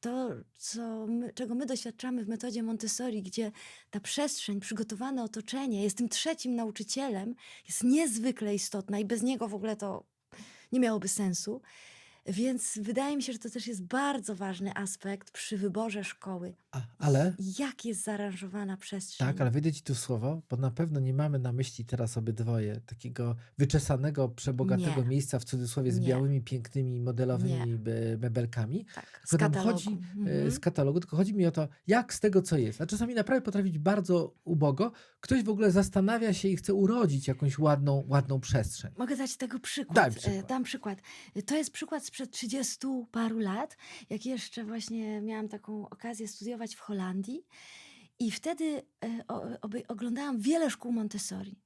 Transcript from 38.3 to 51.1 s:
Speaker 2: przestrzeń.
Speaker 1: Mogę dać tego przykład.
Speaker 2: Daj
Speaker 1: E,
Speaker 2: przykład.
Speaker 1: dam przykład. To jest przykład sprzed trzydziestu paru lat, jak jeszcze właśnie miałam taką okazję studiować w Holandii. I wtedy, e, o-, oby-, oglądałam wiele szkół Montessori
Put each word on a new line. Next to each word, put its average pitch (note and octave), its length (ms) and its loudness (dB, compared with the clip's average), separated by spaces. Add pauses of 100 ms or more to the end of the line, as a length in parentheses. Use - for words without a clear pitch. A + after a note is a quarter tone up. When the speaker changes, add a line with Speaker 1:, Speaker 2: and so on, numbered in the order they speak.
Speaker 2:
przestrzeń. - 580 0
Speaker 1:
Mogę B3 200 0
dać C4 200 -4
tego B3+ 220 -4
przykład. - 360 -4
Speaker 2:
Daj D#3+ 140 10
Speaker 1:
E, A2+ 40 -2
Speaker 2:
przykład. F#3+ 360 -2
Speaker 1:
dam B3+ 140 0
przykład. G#3 380 -6 (440)
To C#4+ 100 0
jest D#4 160 0
przykład D4+ 400 -6
sprzed C4 200 -8
trzydziestu B3+ 800 -4
paru A3+ 280 0
lat, G#3+ 380 -2 (320)
jak A3 160 -6
jeszcze A#3+ 380 -6
właśnie G#3+ 580 -4
miałam G#3+ 260 -4
taką G#3 420 -10
okazję A3+ 380 -10
studiować A3 480 -8
w - 40 -20
Holandii. G3 640 -4 (760)
I A3+ 120 2
wtedy, D#4+ 340 -2 (400)
e, A3+ 220 -4
o-, - 160 -4 (180)
oby-, A3 260 -6
oglądałam B3 520 -2
wiele D4+ 300 4
szkół B3 220 -4
Montessori G3 760 -4